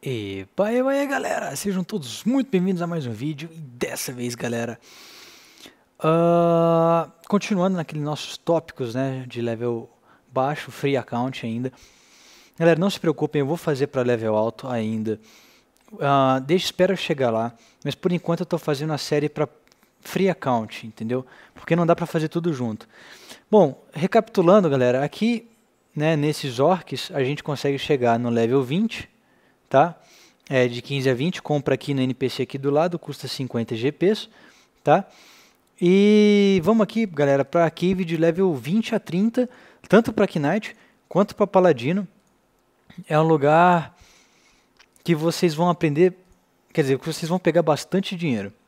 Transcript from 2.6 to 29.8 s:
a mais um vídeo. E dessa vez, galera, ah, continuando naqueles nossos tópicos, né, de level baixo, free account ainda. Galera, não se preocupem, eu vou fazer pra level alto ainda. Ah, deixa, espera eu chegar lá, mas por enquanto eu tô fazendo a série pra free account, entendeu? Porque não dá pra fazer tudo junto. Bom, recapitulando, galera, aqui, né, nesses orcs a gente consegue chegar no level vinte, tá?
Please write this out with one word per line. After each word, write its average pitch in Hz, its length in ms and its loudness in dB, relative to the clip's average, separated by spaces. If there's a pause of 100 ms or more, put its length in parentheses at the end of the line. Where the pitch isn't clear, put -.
a 175 40 -4
mais 170 200 -4
um 120 40 -6
vídeo. 139 400 -8
E 165 60 -20
dessa 131 560 -10
vez, 123 220 -6
galera, 117 440 -6 (1200)
ah, 165 1080 2 (180)
continuando 190 520 0
naqueles 151 260 -6
nossos 147 320 -8
tópicos, 156 580 -4
né, 131 320 -4
de 120 140 -10
level 117 500 -4 (400)
baixo, 135 400 -4
free 139 240 -2
account 127 520 -4
ainda. 120 260 -6 (880)
Galera, 165 200 4
não 196 120 0
se - 100 -8
preocupem, 151 400 -2
eu 135 60 0
vou 151 100 -4
fazer 143 300 -2
pra 131 160 -2
level 113 340 0
alto 113 320 -2
ainda. 110 500 -4 (800)
Ah, 135 400 2
deixa, 147 280 0
espera 185 260 0
eu 180 60 -4
chegar 131 320 -2
lá, 113 240 -2 (280)
mas 143 120 -6
por 180 180 -2
enquanto 170 280 -2
eu 175 60 -6
tô 175 120 -4
fazendo 151 340 -4
a 147 60 -4
série 147 320 -2
pra 151 180 -4 (540)
free 185 260 -2
account, 120 580 -4
entendeu? 117 380 -6 (300)
Porque - 200 -2
não 175 120 2
dá 170 100 4
pra 175 80 -4
fazer 160 240 -4
tudo 170 240 -4
junto. 120 340 -6 (640)
Bom, 175 400 4
recapitulando, 190 800 4
galera, 127 340 2
aqui, 220 460 -2 (480)
né, 151 180 0
nesses 143 460 -2
orcs 156 540 0
a 131 100 0
gente 143 180 -4
consegue 143 360 -4
chegar 120 400 0
no 120 100 -2
level 117 340 2
vinte, 170 460 -4 (580)
tá? 160 320 2 (500)